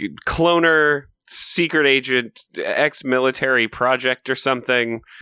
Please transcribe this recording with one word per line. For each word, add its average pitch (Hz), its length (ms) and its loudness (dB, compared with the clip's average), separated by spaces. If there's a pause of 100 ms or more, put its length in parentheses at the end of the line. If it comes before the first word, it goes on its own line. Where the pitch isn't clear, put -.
(260)
cloner, 160 800 2 (240)
secret 160 600 0
agent, 127 520 0 (180)
ex-military 127 1120 0
project 127 600 -2
or 131 60 0
something, 120 640 -2 (200)